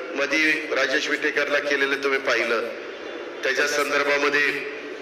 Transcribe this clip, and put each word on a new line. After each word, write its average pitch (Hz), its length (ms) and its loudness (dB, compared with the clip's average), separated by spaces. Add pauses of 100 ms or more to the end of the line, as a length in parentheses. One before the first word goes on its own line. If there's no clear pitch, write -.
(140)
मधी 151 600 2
राजेश 139 340 2
विटेकरला 147 500 0
केलेलं 139 360 2 (100)
तुम्ही 135 140 2
पाहिलं, 117 420 0 (800)
त्याच्या 139 260 2
संदर्भामध्ये 143 840 2 (520)